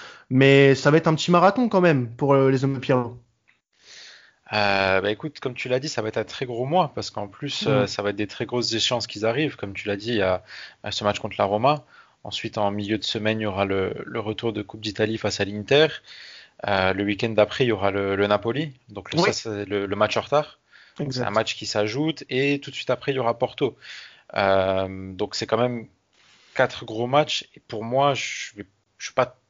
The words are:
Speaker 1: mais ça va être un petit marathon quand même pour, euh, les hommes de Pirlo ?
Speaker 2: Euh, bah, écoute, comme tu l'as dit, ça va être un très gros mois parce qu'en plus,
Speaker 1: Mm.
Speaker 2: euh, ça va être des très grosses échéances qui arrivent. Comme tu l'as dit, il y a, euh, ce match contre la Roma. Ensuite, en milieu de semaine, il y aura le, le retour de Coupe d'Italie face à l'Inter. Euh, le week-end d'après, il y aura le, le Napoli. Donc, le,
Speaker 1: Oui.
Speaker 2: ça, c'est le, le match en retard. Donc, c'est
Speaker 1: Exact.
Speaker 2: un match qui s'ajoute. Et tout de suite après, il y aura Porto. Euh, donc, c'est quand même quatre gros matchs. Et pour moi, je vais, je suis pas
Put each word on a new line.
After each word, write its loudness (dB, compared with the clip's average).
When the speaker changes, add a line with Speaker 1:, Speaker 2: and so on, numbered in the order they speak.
Speaker 1:
mais 8
ça 2
va 8
être 0
un 4
petit 0
marathon 6
quand 4
même 4
pour, 4
euh, 6
les 2
hommes 0
de -6
Pirlo ? 0
Speaker 2:
Euh, 4
bah, 0
écoute, -8
comme -6
tu -8
l'as 0
dit, -8
ça -6
va -4
être -6
un -2
très -10
gros -4
mois 0
parce -8
qu'en -8
plus, -8
Speaker 1:
Mm. -2
Speaker 2:
euh, 2
ça -6
va 0
être -4
des -2
très -8
grosses -2
échéances -2
qui -8
arrivent. -2
Comme -10
tu -10
l'as -2
dit, -8
il -2
y 2
a, 0
euh, -8
ce -4
match 0
contre -10
la 4
Roma. 2
Ensuite, -8
en 0
milieu -2
de -10
semaine, -2
il -4
y -2
aura -2
le, -2
le -8
retour -4
de -6
Coupe -14
d'Italie -2
face -4
à -2
l'Inter. 2
Euh, 2
le -2
week-end -2
d'après, 2
il 0
y 2
aura 0
le, 0
le 2
Napoli. 0
Donc, -12
le, 2
Speaker 1:
Oui. 4
Speaker 2:
ça, 2
c'est -6
le, -2
le -4
match 2
en 0
retard. -2
Donc, -4
c'est -4
Speaker 1:
Exact. -2
Speaker 2:
un -6
match 0
qui -12
s'ajoute. -2
Et 0
tout -16
de -14
suite -6
après, -2
il 0
y -2
aura 0
Porto. -2
Euh, 2
donc, -6
c'est -6
quand 0
même -2
quatre 0
gros -6
matchs. 0
Et -20
pour -10
moi, 2
je -10
vais, -14
je -12
suis -14
pas 0